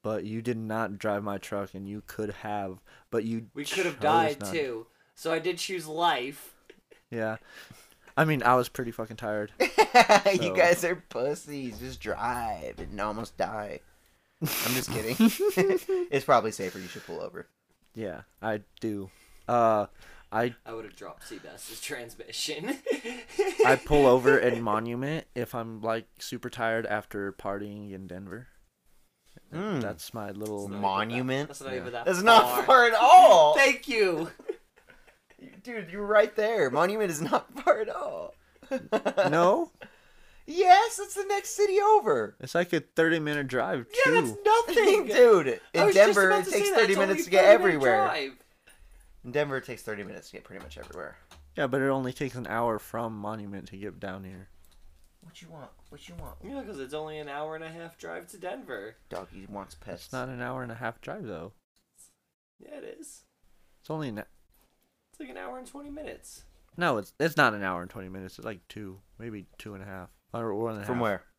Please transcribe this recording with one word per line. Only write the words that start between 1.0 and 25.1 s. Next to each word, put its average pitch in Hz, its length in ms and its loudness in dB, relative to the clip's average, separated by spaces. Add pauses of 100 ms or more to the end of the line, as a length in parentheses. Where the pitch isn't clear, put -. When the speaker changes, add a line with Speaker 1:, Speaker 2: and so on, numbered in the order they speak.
Speaker 1:
my 101 160 -6
truck, 101 360 -8
and 98 140 -12
you 104 180 -12
could 104 240 -8 (120)
have, 101 360 -8 (320)
but 113 140 -2
you 113 300 -6
Speaker 2:
We 143 100 -10
could 180 220 -2
have 151 80 -4
Speaker 1:
chose 127 80 -8
Speaker 2:
died, 151 380 2
Speaker 1:
not. 98 120 -8
Speaker 2:
too. 123 340 -6 (280)
So 160 180 -6
I 160 60 0
did 170 200 -4
choose 175 280 -8
life. 151 680 -2 (560)
Speaker 1:
Yeah. 110 260 -4 (800)
I 160 80 4
mean, 151 180 0
I 127 140 6
was 123 120 2
pretty 117 220 -8
fucking 113 260 -12
tired. 107 400 -6
Speaker 3:
<laughs> - 40 -10 (720)
You 180 60 0
Speaker 1:
So. 170 160 -2
Speaker 3:
guys 175 320 4
are 175 100 -2 (140)
pussies. 135 680 -6
Just 131 220 -14
drive 107 760 -6
and - 200 -12
almost 107 380 -6
die. 101 440 -6 (600)
I'm 127 340 -4
just 131 160 -4
kidding. 110 280 -4
<laughs> 370 920 2
It's 135 140 -2
probably 113 260 4
safer. 95 280 -8
You 92 100 -14
should - 180 -16
pull 82 140 -12
over. - 260 -12 (480)
Speaker 1:
Yeah, 95 280 -10 (180)
I 107 220 -4 (180)
do. 101 300 -6 (360)
Uh, 113 400 2 (460)
I 117 220 -2 (100)
Speaker 2:
I 113 80 -14
would 110 140 -12
have 95 100 -20
dropped - 320 -18
Seabass's 101 540 -16
transmission. 139 960 -10 (400)
<laughs> 381 480 0
Speaker 1:
I 131 100 6
pull 143 300 4
over 127 320 6
in 117 240 0
Monument 120 720 -4